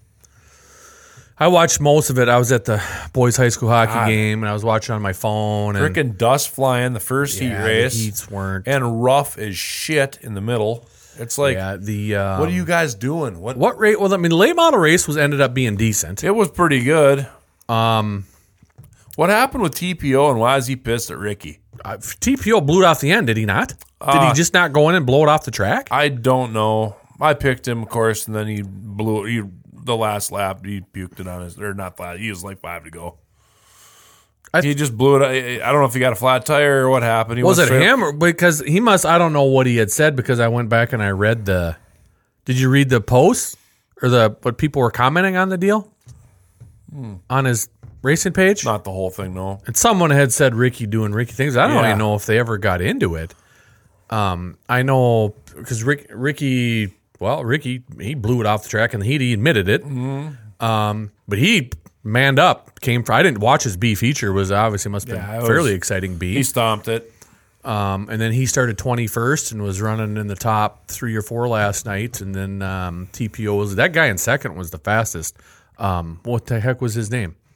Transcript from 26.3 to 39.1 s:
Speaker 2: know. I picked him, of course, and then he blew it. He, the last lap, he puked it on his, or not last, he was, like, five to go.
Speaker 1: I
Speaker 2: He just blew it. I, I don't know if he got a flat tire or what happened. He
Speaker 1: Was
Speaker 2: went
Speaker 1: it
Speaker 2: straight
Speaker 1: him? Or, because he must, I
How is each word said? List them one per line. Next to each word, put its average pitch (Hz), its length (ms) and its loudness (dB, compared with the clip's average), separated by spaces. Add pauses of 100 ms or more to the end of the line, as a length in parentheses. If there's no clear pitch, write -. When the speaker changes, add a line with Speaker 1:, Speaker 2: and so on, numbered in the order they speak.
Speaker 2:
know. 110 420 0 (240)
I 151 140 2
picked 135 340 -4
him, 113 140 -4
of 104 80 -12
course, 113 360 -2
and 110 80 -8
then 107 120 -4
he 107 160 -6
blew 101 640 -6
it. 113 40 -6
He, 117 120 -4 (400)
the 120 140 -4
last 107 360 -4
lap, 95 320 -4
he 101 160 -8
puked 92 400 -14
it 92 60 -12
on 90 160 -12
his, 87 160 -16
or 101 160 -8
not 95 260 -12
last, 90 180 -12
he 110 120 -8
was, 90 140 -10
like, 98 160 -16
five 85 240 -12
to 82 60 -20
go. 85 280 -14 (1300)
Speaker 1:
I 165 100 2
Speaker 2:
He 143 120 0
just 139 220 -2
blew 135 200 4
it. 135 60 4
I, 123 460 -2
I - 40 2
don't 147 80 4
know 139 60 4
if 120 80 -2
he 127 60 -2
got 127 120 2
a 104 40 -6
flat 127 300 2
tire 143 400 4
or 131 40 4
what 131 120 2
happened. 113 360 0
He 123 60 2
Speaker 1:
Was 185 140 4
Speaker 2:
went 147 120 4
Speaker 1:
it 131 40 4
Speaker 2:
straight 156 140 6
Speaker 1:
him? 254 160 4
Or, 147 80 0
because 165 480 2
he 165 200 0
must, 208 260 4
I 165 120 6